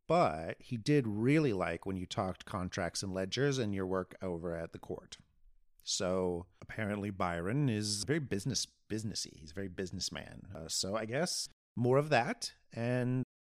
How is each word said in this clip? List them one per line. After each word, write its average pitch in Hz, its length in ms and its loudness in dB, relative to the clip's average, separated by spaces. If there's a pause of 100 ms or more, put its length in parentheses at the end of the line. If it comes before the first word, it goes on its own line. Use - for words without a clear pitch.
But 98 540 4
he - 160 -6
did 131 320 4
really 123 440 4
like 85 320 0
when 95 120 -2
you 90 100 -4
talked 95 380 -2
contracts 90 580 -2
and 98 100 -4
ledgers 117 460 0
and 104 160 0
your 95 120 0
work 92 360 -2
over 87 320 -4
at 82 180 -6
the - 60 -12
court. - 380 -10 (680)
So 90 640 0 (160)
apparently 104 480 -2
Byron 95 580 0
is 104 360 0
very 156 160 0
business, 117 480 -2 (200)
businessy. 107 520 -4
He's 78 100 -14
a 71 40 -18
very 98 140 -6
businessman. 90 720 -6 (120)
Uh, 80 140 -10
so 95 280 -2
I 110 80 -2
guess 139 440 -2 (260)
more 123 240 4
of 151 120 2
that. 139 420 2 (200)
And 123 520 0 (200)